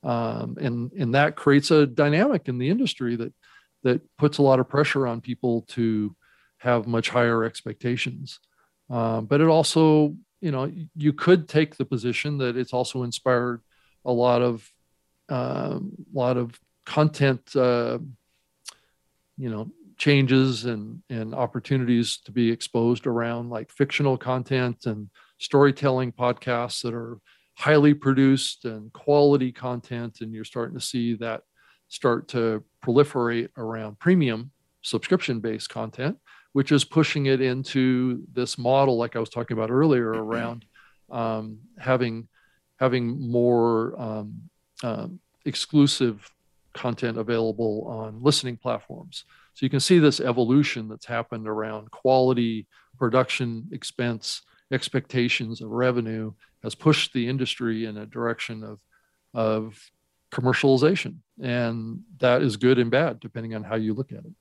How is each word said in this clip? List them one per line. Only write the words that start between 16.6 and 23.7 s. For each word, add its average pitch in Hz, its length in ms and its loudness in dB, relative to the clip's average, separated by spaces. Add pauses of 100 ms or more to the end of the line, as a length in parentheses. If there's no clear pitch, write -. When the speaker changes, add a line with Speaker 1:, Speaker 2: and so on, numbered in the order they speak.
Speaker 1:
content, 143 680 0
uh, 120 420 2 (1400)
you 131 120 -8
know, 110 220 -8 (260)
changes 131 680 4
and, 113 440 -8
and 113 260 -6
opportunities 123 880 0
to - 60 -20
be 117 200 2
exposed 117 560 0
around, 117 420 -4
like, 117 220 -10